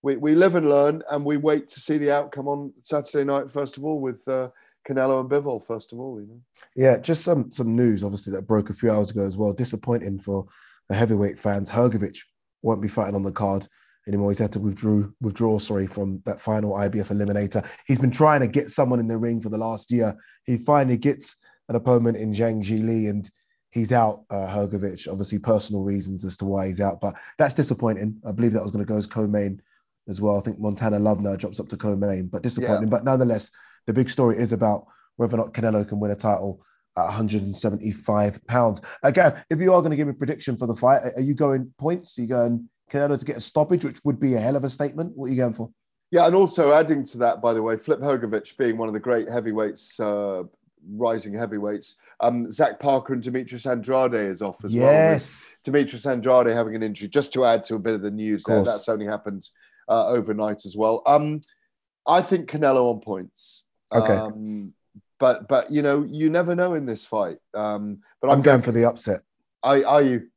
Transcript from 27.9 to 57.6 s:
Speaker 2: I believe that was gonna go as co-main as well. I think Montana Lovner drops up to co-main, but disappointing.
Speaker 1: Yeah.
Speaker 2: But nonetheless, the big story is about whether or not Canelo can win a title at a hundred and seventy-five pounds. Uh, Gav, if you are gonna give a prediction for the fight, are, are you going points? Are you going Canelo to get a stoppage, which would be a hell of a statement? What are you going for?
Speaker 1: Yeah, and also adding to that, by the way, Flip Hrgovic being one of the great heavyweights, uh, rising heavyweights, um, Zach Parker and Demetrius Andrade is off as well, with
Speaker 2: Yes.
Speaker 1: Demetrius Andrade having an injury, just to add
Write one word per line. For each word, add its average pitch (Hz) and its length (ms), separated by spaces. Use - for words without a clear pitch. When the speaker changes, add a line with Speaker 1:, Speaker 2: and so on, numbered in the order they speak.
Speaker 2:
I 113 60
believe 113 220
that 107 100
was 101 80
gonna 104 140
go 107 140
as 104 100
co-main 101 520
as 98 140
well. 104 180
I - 40
think 107 180
Montana 104 400
Lovner 101 360
drops 98 220
up - 120
to 101 60
co-main, 98 520
but 98 160
disappointing. 113 400
Speaker 1:
Yeah. 110 60
Speaker 2:
But 113 140
nonetheless, 127 460
the 113 40
big 127 180
story 120 280
is 113 140
about 104 340
whether 117 180
or 113 40
not 110 160
Canelo 107 320
can 104 140
win 104 120
a 101 40
title 98 480
at 90 120
a - 20
hundred 104 320
and 98 120
seventy-five 104 920
pounds. 117 340
Uh, 135 80
Gav, 175 400
if 160 100
you 185 140
are 175 80
gonna 156 140
give 147 120
a 139 60
prediction 120 420
for 123 100
the 113 80
fight, 123 280
are, 123 140
are 127 40
you 135 140
going 135 440
points? 175 400
Are 123 40
you 117 60
going 120 400
Canelo 143 280
to 117 60
get 127 120
a 117 40
stoppage, 156 440
which 131 200
would 143 160
be 135 140
a 117 60
hell 127 160
of 135 80
a 135 60
statement? 147 460
What 135 100
are 127 40
you 131 60
going 123 180
for? 113 160
Speaker 1:
Yeah, 170 140
and 170 100
also 170 360
adding 151 340
to - 120
that, 113 240
by 117 100
the 113 100
way, 113 140
Flip 143 240
Hrgovic 117 560
being 117 220
one 113 100
of 107 60
the 107 60
great 113 280
heavyweights, 110 720
uh, 101 440
rising 107 420
heavyweights, 104 600
um, 117 300
Zach 120 280
Parker 135 340
and 123 100
Demetrius 127 440
Andrade 127 480
is 98 260
off 101 240
as 104 100
well, 120 120
with 139 60
Speaker 2:
Yes. 156 720
Speaker 1:
Demetrius 139 420
Andrade 127 400
having 113 300
an 110 60
injury, 104 260
just 143 260
to 131 100
add 117 200